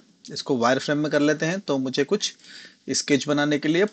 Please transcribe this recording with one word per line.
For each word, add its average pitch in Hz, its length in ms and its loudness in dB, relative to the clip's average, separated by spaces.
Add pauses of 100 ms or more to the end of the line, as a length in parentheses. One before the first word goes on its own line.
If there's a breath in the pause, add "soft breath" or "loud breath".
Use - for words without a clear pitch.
(300)
इसको 143 280 -2
वायर 120 200 4
फ्रेम 147 200 -2
में 151 140 -2
कर 147 100 4
लेते 151 240 2
हैं, 185 140 -2
तो 143 180 -2
मुझे 135 260 0
कुछ 202 300 -2 (560 loud breath)
स्केच 139 380 0
बनाने 147 300 0
के 151 100 -4
लिए 165 240 2